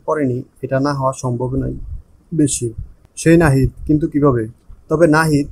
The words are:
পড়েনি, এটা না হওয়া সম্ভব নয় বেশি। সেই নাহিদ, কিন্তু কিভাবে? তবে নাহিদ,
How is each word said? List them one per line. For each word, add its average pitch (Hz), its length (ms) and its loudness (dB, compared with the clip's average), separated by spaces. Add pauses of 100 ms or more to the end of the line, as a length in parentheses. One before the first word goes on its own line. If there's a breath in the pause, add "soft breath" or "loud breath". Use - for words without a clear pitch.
পড়েনি, 135 360 -2 (200)
এটা 135 180 -2
না 143 140 -2
হওয়া 135 220 -2
সম্ভব 127 380 -4
নয় 131 200 -4 (600)
বেশি। 139 380 0 (440)
সেই 165 200 4
নাহিদ, 135 340 4 (160)
কিন্তু 151 220 0
কিভাবে? 135 400 0 (400)
তবে 156 180 4
নাহিদ, 151 460 2